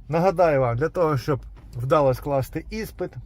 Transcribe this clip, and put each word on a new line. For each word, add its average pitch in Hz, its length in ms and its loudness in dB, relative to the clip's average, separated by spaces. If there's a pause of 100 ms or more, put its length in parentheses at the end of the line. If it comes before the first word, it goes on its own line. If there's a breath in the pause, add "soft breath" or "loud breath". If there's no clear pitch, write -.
Нагадаю 165 540 4
вам, 117 160 0
для 156 120 0
того, 156 280 0
щоб 123 220 -2 (340)
вдало 135 400 2
скласти 139 560 -4
іспит, 202 420 -8 (140)